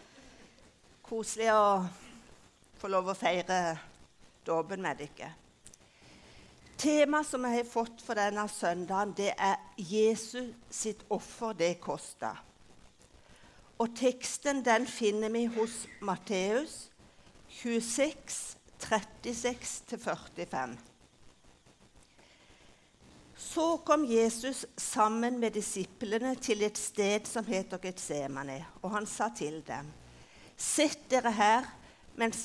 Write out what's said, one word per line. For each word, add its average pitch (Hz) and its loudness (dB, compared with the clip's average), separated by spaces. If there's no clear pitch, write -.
Koselig 220 -2
å 202 8
få 196 -6
lov 185 4
å 190 -2
feire 175 0
dåpen 170 -2
med 135 -2
dere. 147 -12
Temaet 302 4
som 254 -2
jeg 240 2
har 240 -6
fått 233 -2
for 220 -2
denne 208 0
søndagen, 185 0
det 202 0
er 196 2
Jesus 220 0
sitt - -6
offer, 220 -4
det 170 2
kostet. - -6
Og 233 -2
teksten, 262 0
den 233 4
finner 220 0
vi 233 2
hos 226 -2
Matteus 202 -2
tjueseks, 240 -2
trettiseks - -4
til 226 -6
førtifem. 131 -6
Så - -2
kom 302 4
Jesus 233 2
sammen 226 2
med 233 0
disiplene 214 -2
til 208 0
et 208 0
sted 208 0
som 226 -4
heter 190 -2
Getsemane, 139 -6
og 196 -6
han 208 0
sa 208 -2
til 156 -4
dem: 143 -8
"Sett - 2
dere 240 4
her, 220 6
mens 226 0